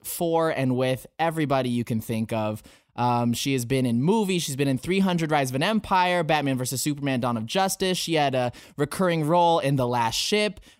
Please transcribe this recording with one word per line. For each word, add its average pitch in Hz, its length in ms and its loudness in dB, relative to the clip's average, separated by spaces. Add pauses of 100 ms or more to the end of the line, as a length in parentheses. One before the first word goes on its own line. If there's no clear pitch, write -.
for 165 460 0
and 131 260 0
with 127 320 -2 (100)
everybody 151 520 0
you 120 120 0
can 113 180 -2
think 113 320 -4
of. 107 300 -4 (340)
Um, 120 360 0
she 135 200 -2
has 127 120 -2
been 131 220 0
in 117 160 0
movies. 190 400 2
She's 143 140 -6
been 139 120 0
in 135 80 0
three 180 220 -2
hundred 175 320 2
Rise 143 200 2
of 127 60 -4
an 139 60 0
Empire, 180 600 0
Batman 147 360 0
versus 127 240 -4
Superman, 139 380 -2
Dawn 120 160 0
of 113 100 -4
Justice. 190 500 0
She 170 180 -2
had 143 200 2
a 123 180 0 (240)
recurring 165 480 0
role 170 360 4
in 139 160 2
The 127 100 2
Last 120 300 0
Ship, 208 420 0 (220)